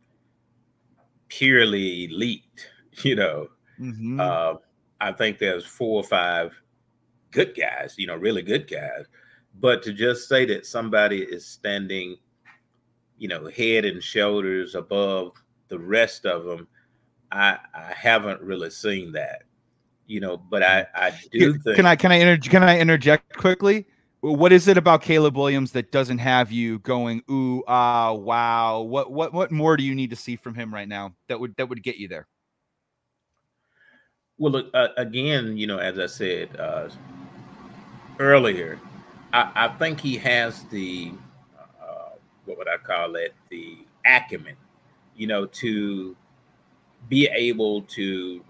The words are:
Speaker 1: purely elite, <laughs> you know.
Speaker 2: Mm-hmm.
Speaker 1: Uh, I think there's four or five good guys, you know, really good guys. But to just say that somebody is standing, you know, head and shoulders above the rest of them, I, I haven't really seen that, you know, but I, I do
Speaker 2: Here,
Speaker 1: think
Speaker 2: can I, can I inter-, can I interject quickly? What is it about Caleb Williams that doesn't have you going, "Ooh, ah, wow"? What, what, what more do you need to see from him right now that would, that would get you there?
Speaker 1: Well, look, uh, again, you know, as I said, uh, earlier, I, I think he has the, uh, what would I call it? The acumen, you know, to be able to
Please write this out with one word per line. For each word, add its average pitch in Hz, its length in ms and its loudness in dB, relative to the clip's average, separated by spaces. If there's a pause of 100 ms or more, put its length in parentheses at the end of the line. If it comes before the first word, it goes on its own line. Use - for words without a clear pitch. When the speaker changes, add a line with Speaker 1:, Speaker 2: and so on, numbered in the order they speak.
(1300)
Speaker 1:
purely 101 760 2
elite, 104 640 -8 (100)
<laughs> - 240 -18
you 139 120 0
know. 78 340 -2 (300)
Speaker 2:
Mm-hmm. 120 420 -8
Speaker 1:
Uh, 82 340 -2 (460)
I 101 120 -4
think 107 260 -2
there's 90 260 -2
four 110 360 -4
or 98 40 -6
five 87 480 -2 (800)
good - 260 -2
guys, 67 400 -8
you 98 100 -8
know, 85 100 -10
really 95 260 -2
good 123 260 -4
guys. 71 380 -12 (520)
But 120 260 2
to 110 80 -8
just 120 360 -2
say 131 180 4
that 104 200 -4
somebody 104 560 0
is 87 240 -12
standing, 95 680 -8 (1000)
you 107 100 -10
know, 80 200 -10
head 113 360 0
and 90 180 -6
shoulders 95 720 -2
above 95 580 -4 (360)
the 92 100 -10
rest 107 480 -2
of 85 180 -4
them, 85 240 -12 (640)
I, 101 260 2 (160)
I 82 220 -16
haven't 104 440 0
really 90 300 -8
seen 95 420 -6
that, 76 300 -8 (640)
you 107 140 -8
know, 90 160 -6
but 92 260 -4
I, 95 320 4
I 92 160 -2 (200)
do - 80 -2
Speaker 2:
Here, 151 140 6 (120)
Speaker 1:
think 214 120 0
Speaker 2:
can 190 100 6
I, 170 100 8
can 180 160 4
I 175 40 8
inter-, 170 340 4
can 185 120 8
I 175 160 8
interject 151 580 4
quickly? 196 500 2 (340)
What 156 320 6
is 180 160 10
it 190 80 8
about 165 260 6
Caleb 151 340 4
Williams 139 360 0
that 123 200 -4
doesn't 127 260 0
have 123 340 2
you 113 280 -2
going, 120 500 -2
"Ooh, 127 360 -2
ah, 120 460 4
wow"? 113 720 0
What, 123 300 -4
what, 151 200 -4
what 170 180 -2
more 156 280 2
do 135 40 -2
you 135 120 -2
need 131 160 -4
to 117 60 -10
see 120 200 -10
from 113 180 -14
him 113 200 -10
right 101 140 -10
now 101 260 -10 (140)
that 120 120 -6
would, 117 160 -10
that 131 140 -6
would 120 120 -12
get 117 140 -8
you 98 120 -12
there? 82 180 -14 (2000)
Speaker 1:
Well, 147 140 0
look, 127 220 -4
uh, 123 220 4
again, 123 600 -4
you 107 100 -4
know, 98 120 -4
as 92 200 -4
I 90 80 -2
said, 87 520 -8
uh, 78 300 -8 (1300)
earlier, 113 600 4 (540)
I, 120 220 2
I 226 140 2
think 160 320 -4
he 131 180 -4
has 117 460 -2
the, 92 480 -8 (680)
uh, 82 300 -16 (340)
what 92 140 -12
would 90 100 -10
I 85 100 -2
call 85 380 -4
it? 85 180 -6 (140)
The 82 300 -16 (260)
acumen, 110 520 2 (600)
you 110 100 -8
know, 104 200 -2
to 101 720 -6 (920)
be 135 200 4
able 110 540 -2
to 92 680 -8